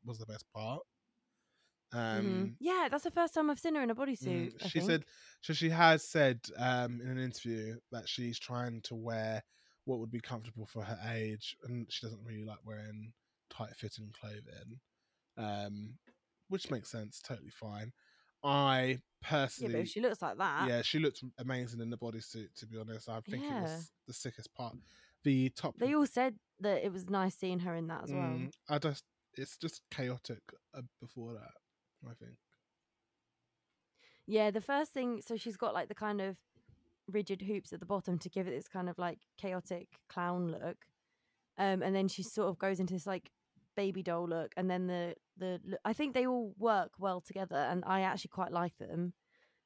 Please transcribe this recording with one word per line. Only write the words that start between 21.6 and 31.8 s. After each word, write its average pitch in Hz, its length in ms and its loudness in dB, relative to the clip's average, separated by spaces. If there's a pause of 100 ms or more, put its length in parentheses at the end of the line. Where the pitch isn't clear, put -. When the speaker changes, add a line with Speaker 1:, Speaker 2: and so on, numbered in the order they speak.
Speaker 1:
in 117 100 -4
the 117 80 -4
bodysuit, 113 580 -8
to - 120 -14
be 113 100 -10
honest. 110 300 -8
I 113 140 -6
think 226 220 -4
it 294 40 -6
Speaker 2:
Yeah. 262 140 -2
Speaker 1:
was 165 300 -4 (160)
the 120 60 -8
sickest - 400 -10
part. 117 220 -8 (480)
The 131 280 6
top - 260 -4
Speaker 2:
They 254 180 4
all 294 120 8
said 247 320 2 (200)
that 190 240 2
it 196 80 2
was 180 180 -6
nice 190 280 2
seeing 180 220 0
her 175 160 -2
in 165 120 -2
that 165 180 -6
as 143 60 -4
well. 139 100 0
Speaker 1:
Mm, 131 320 -2 (140)
I 147 120 2
just, 147 260 -2 (300)
it's - 220 -10
just - 240 -8 (100)
chaotic, 123 500 -4 (320)
uh, 135 80 -12 (180)
before 117 340 -10
that, - 200 -14 (560)